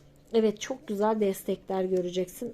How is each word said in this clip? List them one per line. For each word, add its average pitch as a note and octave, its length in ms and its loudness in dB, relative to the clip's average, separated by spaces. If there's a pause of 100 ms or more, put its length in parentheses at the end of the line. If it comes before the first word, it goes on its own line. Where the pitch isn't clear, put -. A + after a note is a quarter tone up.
(340)
Evet, A3 280 2
çok - 260 -8
güzel G#3+ 320 0
destekler F#3+ 640 0
göreceksin. F#3 720 -2